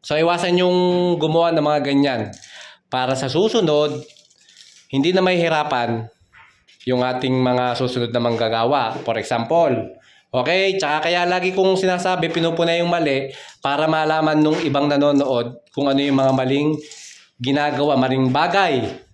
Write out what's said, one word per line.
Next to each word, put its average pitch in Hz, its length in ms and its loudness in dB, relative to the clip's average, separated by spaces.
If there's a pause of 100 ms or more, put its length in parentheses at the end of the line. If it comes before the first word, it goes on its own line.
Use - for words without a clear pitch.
So, 151 80 -4
iwasan 175 480 2
yung 180 160 2 (400)
gumawa 160 320 2
ng 156 160 0
mga 151 160 2
ganyan. 139 400 0 (720)
Para 127 240 -2
sa 139 80 -4
susunod, 151 800 0 (880)
hindi 139 160 2
na 185 160 2
mahihirapan 151 800 0 (800)
yung 127 160 0
ating 127 400 0
mga 123 320 0
susunod 123 400 -4
na 120 80 0
manggagawa. 117 800 0
For 113 160 -2
example, 135 560 0 (560)
okay? 185 480 0
Tsaka 156 320 -2
kaya 175 160 0
lagi 180 320 0
kong 190 160 4
sinasabi, 180 560 0
pinupuna 165 480 0
yung 170 160 0
mali 139 400 0 (320)
para 147 240 0
malaman 156 480 2
nung 151 240 2
ibang 143 240 0
nanonood 139 880 0
kung 139 160 -2
ano 139 80 2
yung 139 240 2
mga 135 160 4
maling 139 400 0 (640)
ginagawa, 143 560 0
maling 127 320 2
bagay 156 560 0 (280)